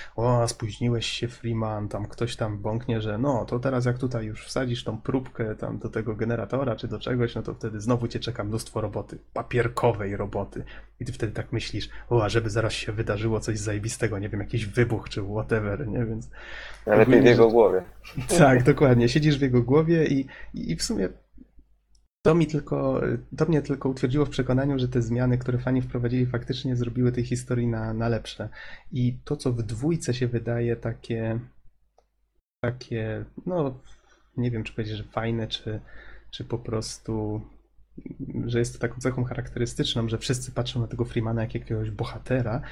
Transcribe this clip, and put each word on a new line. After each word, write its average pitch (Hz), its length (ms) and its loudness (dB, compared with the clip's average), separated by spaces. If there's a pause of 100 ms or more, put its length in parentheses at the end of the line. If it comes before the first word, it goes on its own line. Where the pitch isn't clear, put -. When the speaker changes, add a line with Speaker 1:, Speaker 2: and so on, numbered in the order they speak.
(160)
Speaker 1:
„o, 120 320 4
spóźniłeś 117 580 -2
się, - 220 -4
Freeman”, 110 600 -4
tam 101 180 -6
ktoś 117 300 -4
tam 104 220 -4
bąknie, 113 440 -2
że 107 160 -2
„no, 123 280 0
to 123 140 -2
teraz 127 260 0
jak 123 120 2
tutaj 123 280 -2
już 110 200 -10
wsadzisz 123 380 -2
tą 113 180 -6
próbkę 127 540 -4
tam 110 240 -6
do 113 100 -8
tego 110 260 -4
generatora 113 600 -2
czy 117 120 -8
do 104 120 -6
czegoś, 120 360 0
no 117 60 -2
to 113 120 -6
wtedy 107 280 -6
znowu 120 260 2
cię 110 120 -4
czeka 110 240 -6
mnóstwo 110 380 -4
roboty, 104 360 -6 (160)
papierkowej 117 840 0
roboty”. 101 460 -4 (360)
I 120 60 -6
ty 123 80 -6
wtedy 107 200 -4
tak - 200 -6
myślisz: 107 360 -4 (200)
„O, 117 140 4
a 104 60 2
żeby 107 200 2
zaraz 107 240 0
się - 180 -6
wydarzyło 107 480 -2
coś 104 200 -4
zajebistego, 104 600 -4
nie 104 100 -4
wiem, 104 120 -4
jakiś 104 240 -4
wybuch 107 440 0
czy 104 140 -6
whatever”, 107 640 -2
nie? 117 180 -2
Więc 110 240 -6 (560)
Speaker 2:
Najlepiej 107 200 10
w 127 100 8
Speaker 1:
ogólnie 110 140 12
Speaker 2:
jego 117 140 10
Speaker 1:
rzecz 113 100 8
Speaker 2:
głowie. 92 300 8 (280)
Speaker 1:
<laughs> - 280 0
Tak, 131 240 10
dokładnie. 123 460 8
Siedzisz 151 280 4
w 131 40 0
jego 123 200 4
głowie 160 440 4
i, 135 220 2 (260)
i, - 180 -6
i 165 40 0
w - 80 -6
sumie 202 260 -2 (1120)
to 160 140 6
mi 160 120 4
tylko, 139 540 0 (360)
to 156 80 4
mnie 156 160 4
tylko 131 280 -2
utwierdziło 131 360 0
w - 40 -6
przekonaniu, 131 500 0
że 123 80 0
te 123 140 0
zmiany, 120 360 2
które 123 220 -2
fani 127 220 0
wprowadzili, 127 440 0
faktycznie 123 500 -2
zrobiły 120 360 2
tej 120 120 -2
historii 123 440 -2
na, 110 260 -2
na 113 160 0
lepsze. 110 400 -4 (420)
I 123 320 0
to, 147 140 -4
co 127 160 0
w 117 100 -2
dwójce 127 500 -2
się 127 140 0
wydaje 117 480 0
takie, 113 640 -4 (1200)
takie, 110 640 -4 (200)
no, 147 340 -2 (580)
nie 123 140 0
wiem, 110 120 -4
czy - 100 -10
powiedzieć, 107 240 -6
że 110 60 -8
fajne, 113 440 -4
czy, 107 320 -6 (520)
czy 123 140 -10
po 117 120 -6
prostu, 110 840 -4 (1040)
że 120 140 0
jest 120 140 -2
to - 60 -16
taką 120 220 -6
cechą 127 220 -2
charakterystyczną, 120 840 -4
że 113 80 -2
wszyscy 123 340 -4
patrzą 123 300 -4
na 110 60 -2
tego 120 180 -4
Freemana 113 360 -2
jak 113 140 -6
jakiegoś 110 360 -4
bohatera. 120 720 -4 (100)